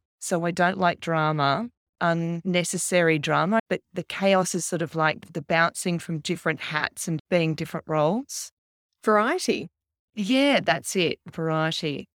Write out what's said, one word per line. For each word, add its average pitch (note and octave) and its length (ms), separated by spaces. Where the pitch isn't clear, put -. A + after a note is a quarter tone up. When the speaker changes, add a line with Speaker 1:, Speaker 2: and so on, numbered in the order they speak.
Speaker 1:
So E3+ 240
I F3 60
don't F3+ 300
like F3 200
drama, D#3 720
unnecessary E3+ 1160
drama, D#3+ 400
but - 120
the F3+ 100
chaos F#3+ 520
is E3 100
sort E3 160
of D#3+ 140
like D#3 380
the D#3+ 100
bouncing E3+ 560
from E3 200
different E3+ 420
hats - 460
and D#3+ 120
being E3 240
different - 340
roles. D#3+ 640
Speaker 2:
Variety. A3+ 640
Speaker 1:
Yeah, B3+ 460
that's E3 340
it. F3 240
Variety. D#3+ 760